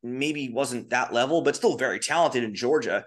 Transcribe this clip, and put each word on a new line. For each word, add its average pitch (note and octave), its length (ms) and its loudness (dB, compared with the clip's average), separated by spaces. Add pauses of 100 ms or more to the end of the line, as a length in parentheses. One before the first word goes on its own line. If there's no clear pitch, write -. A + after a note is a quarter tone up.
maybe C3+ 460 -4
wasn't A#2+ 420 -4
that B2 220 0
level, C3+ 300 2
but C#3 120 2
still F#3 220 2
very A#2 220 -2
talented D3 440 2
in A2 120 -4
Georgia. A#2 520 0